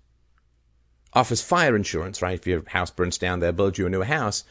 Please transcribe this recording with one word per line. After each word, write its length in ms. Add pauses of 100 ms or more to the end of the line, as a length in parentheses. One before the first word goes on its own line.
(1120)
offers 280
fire 360
insurance, 440
right? 160
If 80
your 220
house 240
burns 260
down, 220
they'll 140
build 240
you 100
a 20
new 140
house, 480